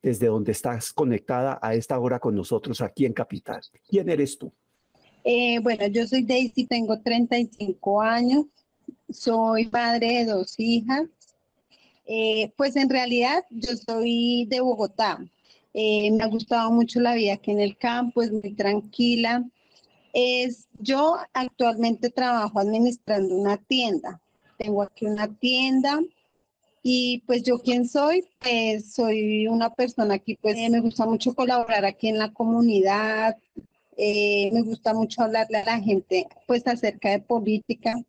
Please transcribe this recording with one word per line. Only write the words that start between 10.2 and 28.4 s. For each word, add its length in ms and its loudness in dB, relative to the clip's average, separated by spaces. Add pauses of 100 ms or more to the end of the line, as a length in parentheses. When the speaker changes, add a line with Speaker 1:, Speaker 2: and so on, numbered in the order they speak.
Speaker 2:
dos 320 -4
hijas. 480 0 (1000)
Eh, 500 -2
pues 200 0
en 140 4
realidad 600 0
yo 260 -8
soy 760 0
de 100 0
Bogotá. 640 -2 (480)
Eh, 400 0
me 100 2
ha 40 0
gustado 440 -2
mucho 300 2
la 140 2
vida 200 0
aquí 160 -6
en 100 2
el 160 0
campo, 460 -2
es 80 0
muy 240 -6
tranquila. 880 0 (680)
Es, 540 0 (100)
yo 380 2 (160)
actualmente 760 0
trabajo 520 0
administrando 760 0
una 220 0
tienda. 640 -4 (360)
Tengo 260 -2
aquí 240 -6
una 200 -2
tienda 760 0 (840)
y, 420 0
pues, 160 2
¿yo 160 2
quién 300 0
soy? 360 2 (160)